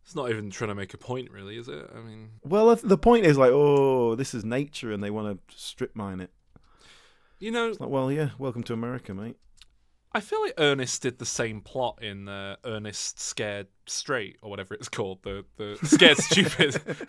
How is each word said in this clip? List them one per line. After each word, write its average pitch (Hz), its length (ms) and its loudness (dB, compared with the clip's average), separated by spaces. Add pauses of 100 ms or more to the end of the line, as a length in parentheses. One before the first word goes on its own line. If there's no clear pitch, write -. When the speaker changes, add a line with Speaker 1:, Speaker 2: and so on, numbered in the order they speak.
Speaker 1:
It's 175 100 -16
not 135 140 -4
even 107 220 -4
trying 110 160 -6
to 101 80 -6
make 98 180 -12
a - 40 -18
point, 123 340 -10
really, 98 260 -16
is 120 100 -16
it? 143 280 -14
I 117 60 -18
mean, 110 300 -18 (120)
Speaker 2:
Well, 220 320 6
the 202 220 2
point 233 280 6
is 151 120 8
like, 131 160 8
"Oh, 139 640 4
this 131 180 -6
is 113 100 -8
nature, 123 480 -6
and 104 120 -6
they 104 60 -6
wanna 104 280 -6 (120)
strip - 460 -12
mine 98 240 -8
it." 90 100 -12 (1080)
Speaker 1:
You 214 120 -8
know, 233 180 -2
Speaker 2:
It's 220 100 -8
like, 131 100 -8
"Well, 131 220 0
yeah, 147 260 -2
welcome 123 260 -6
to 120 100 -6
America, 117 400 -8
mate." 104 240 -12 (760)
Speaker 1:
I 226 40 -2
feel 427 240 -6
like 403 160 -4
Ernest 139 420 0
did 123 160 -4
the 117 80 -12
same 110 360 -6
plot 120 420 -6
in, 98 260 -12
uh, 98 340 -12
Ernest 107 560 -10
Scared 101 460 -8 (220)
Straight, 117 560 -8
or 107 80 -14
whatever 101 240 -10
it's 127 140 -12
called. 95 340 -8
The, 98 200 -10 (120)
the 104 260 -10
Scared 156 360 8
Speaker 2:
<laughs> - 20 -2
Speaker 1:
Stupid. 160 600 2 (300)